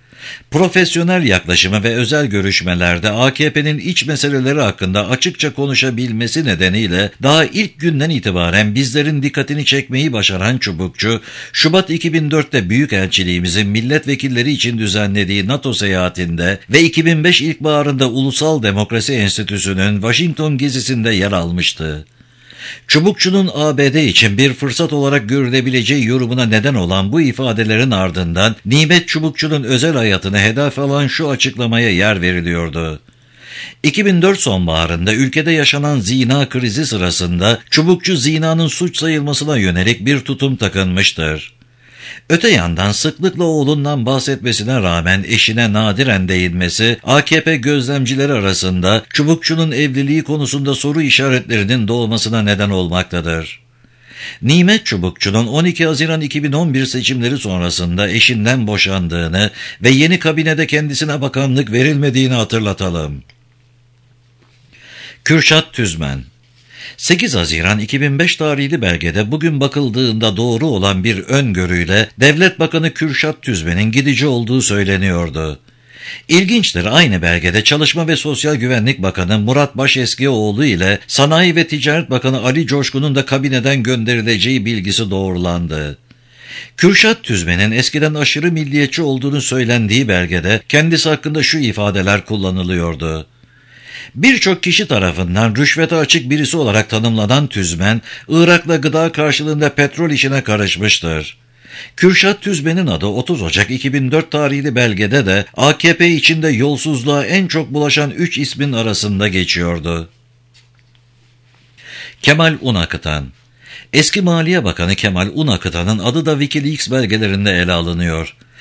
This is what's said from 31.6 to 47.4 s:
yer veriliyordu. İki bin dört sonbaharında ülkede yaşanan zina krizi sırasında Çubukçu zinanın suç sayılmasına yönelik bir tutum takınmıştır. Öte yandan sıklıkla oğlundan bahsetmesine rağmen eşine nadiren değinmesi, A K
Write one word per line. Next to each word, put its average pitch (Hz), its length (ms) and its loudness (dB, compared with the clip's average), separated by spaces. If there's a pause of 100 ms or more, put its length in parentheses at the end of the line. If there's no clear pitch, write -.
yer 95 320 2
veriliyordu. 85 800 -2 (800)
İki 196 240 2
bin 180 160 4
dört 196 180 4
sonbaharında 85 760 0
ülkede 135 380 0
yaşanan 143 480 0
zina 127 480 2
krizi 127 380 -2
sırasında 90 720 0 (100)
Çubukçu 175 460 2
zinanın 156 520 0
suç 170 300 -4
sayılmasına 147 580 -2
yönelik 95 500 0
bir 139 140 2
tutum 135 360 -2
takınmıştır. 90 960 -2 (760)
Öte 170 200 2
yandan 92 440 2
sıklıkla 170 520 -2
oğlundan 147 640 0
bahsetmesine 123 760 0
rağmen 87 460 0
eşine 110 440 0
nadiren 104 560 0
değinmesi, 90 760 0
A 143 160 2
K 156 240 0